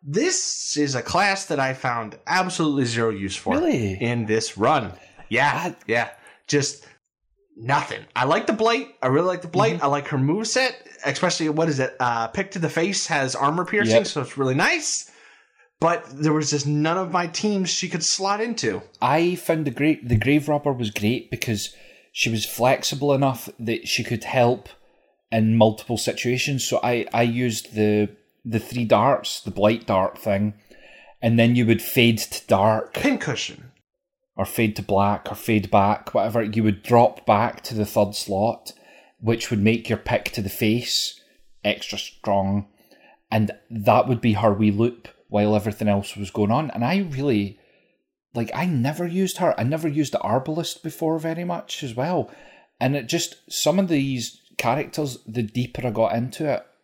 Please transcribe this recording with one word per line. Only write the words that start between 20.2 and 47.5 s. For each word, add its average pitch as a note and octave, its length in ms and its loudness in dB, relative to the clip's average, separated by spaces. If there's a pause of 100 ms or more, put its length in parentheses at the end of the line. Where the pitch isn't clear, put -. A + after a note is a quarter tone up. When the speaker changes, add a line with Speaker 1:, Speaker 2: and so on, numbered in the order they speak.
Speaker 2:
Robber D3 240 0
was A#2+ 180 -2
great G#2 400 -2
because - 440 -4 (380)
she - 180 -2
was A2 140 -2
flexible C3+ 680 0
enough C3+ 340 0 (100)
that A2+ 300 -4
she - 160 -2
could - 200 -4
help B2 440 2 (640)
in A2 240 4
multiple A2 420 2
situations. B2+ 680 -2
So - 160 0
I, B2 300 0
I A#2 100 2
used A#2+ 520 -2
the, G#2+ 340 4 (360)
the A2+ 160 -2
three A#2+ 240 -4
darts, A2+ 560 2
the - 100 -10
Blight G#2+ 360 2
dart F#2+ 300 2
thing, G#2 380 0 (680)
and A#2 180 4
then A#2 180 6
you A#2+ 100 4
would A2+ 160 4
fade A#2 360 4
to - 280 -10
dark. A2 480 4
Speaker 1:
Pincushion. - 760 -4 (640)
Speaker 2:
Or F#2+ 80 0
fade G#2+ 320 0
to G2+ 60 -6
black, G2+ 480 2
or - 60 -8
fade G#2+ 340 0
back, G#2 420 2
whatever. A2+ 300 0
You A2 220 0
would G2+ 180 2
drop A#2+ 420 4
back A2 400 2
to - 100 -10
the G#2+ 120 -2
third G2+ 300 0
slot, G2+ 560 -2 (480)
which A2+ 300 -2
would A2 120 0
make A2+ 260 2
your G#2+ 100 -2
Pick - 340 -2
to A2+ 100 -4
the F#2+ 80 -4
Face - 720 -2 (440)
extra G#2 340 -4
strong. G2+ 680 -2 (640)
And A2 220 0 (180)
that A2 380 4
would B2 120 0
be A#2 120 2
her G#2 200 4
wee G#2+ 200 4
loop A#2 340 0 (220)
while G#2 260 2
everything G#2 320 -2
else G2+ 300 0
was G2+ 160 -10
going G#2 180 0
on. C#3+ 220 -2
And A#2 120 -4
I E3+ 140 0
really, C3+ 600 -2 (760)